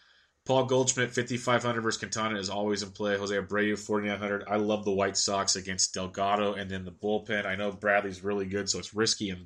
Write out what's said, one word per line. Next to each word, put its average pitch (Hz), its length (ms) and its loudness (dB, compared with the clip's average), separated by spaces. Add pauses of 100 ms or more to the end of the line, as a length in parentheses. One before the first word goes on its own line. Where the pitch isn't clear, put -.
(460)
Paul 131 200 4
Goldschmidt, 127 480 2
fifty-five 123 480 0
hundred 117 200 0
versus 110 180 0
Quintana 110 400 -2
is 95 100 -4
always 101 320 0
in 98 100 -8
play. 101 260 0
Jose 101 180 -2
Abreu, 101 420 2
forty-nine 104 420 -2
hundred. 101 280 -2
I 101 80 0
love 104 280 2
the 101 80 0
White 98 240 2
Sox 98 400 2
against 92 380 -2
Delgado 101 600 0
and 95 180 -6
then 92 140 -6
the 90 60 -10
bullpen. 104 540 -2
I 95 100 -2
know 101 160 -2
Bradley's 98 520 0
really 101 220 0
good, 95 240 -2
so 95 100 -2
it's - 140 -10
risky 107 360 0
in 90 160 -8